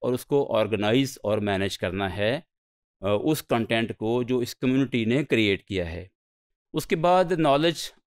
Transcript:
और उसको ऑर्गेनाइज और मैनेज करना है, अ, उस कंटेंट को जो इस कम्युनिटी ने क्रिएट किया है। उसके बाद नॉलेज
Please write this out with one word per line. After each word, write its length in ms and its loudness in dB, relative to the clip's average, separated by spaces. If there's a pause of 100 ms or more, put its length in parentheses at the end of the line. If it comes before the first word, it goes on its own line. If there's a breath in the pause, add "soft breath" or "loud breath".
और 120 0
उसको 300 0
ऑर्गेनाइज 800 0
और 160 0
मैनेज 360 -2
करना 320 -4
है, 380 -2 (560)
अ, 40 -2 (180)
उस 160 0
कंटेंट 520 -2
को 320 -2
जो 180 -2
इस 120 -8
कम्युनिटी 520 0
ने 180 2
क्रिएट 380 2
किया 220 -4
है। 260 -10 (640)
उसके 240 -4
बाद 360 4
नॉलेज 600 2 (140)